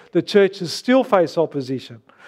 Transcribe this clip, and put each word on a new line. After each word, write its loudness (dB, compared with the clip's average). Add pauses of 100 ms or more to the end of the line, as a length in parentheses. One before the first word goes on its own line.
(120)
the 0
churches 0
still 2
face 0
opposition, -6 (260)